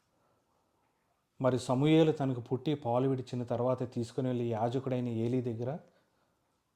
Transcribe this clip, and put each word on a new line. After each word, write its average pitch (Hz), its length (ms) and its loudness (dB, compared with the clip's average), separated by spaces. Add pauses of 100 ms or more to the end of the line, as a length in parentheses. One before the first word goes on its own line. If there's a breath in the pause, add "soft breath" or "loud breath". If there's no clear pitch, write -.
(1400)
మరి 127 180 4
సమూయేలు 156 520 6
తనకు 135 300 -2
పుట్టి 131 340 -4
పాలు 127 340 0
విడిచిన 127 340 -4
తర్వాత 123 500 -2
తీసుకుని 123 340 -4
వెళ్ళి 120 180 -2
యాజకుడైన 123 640 -2
ఏలీ 120 320 0
దగ్గర 120 360 -6 (1000)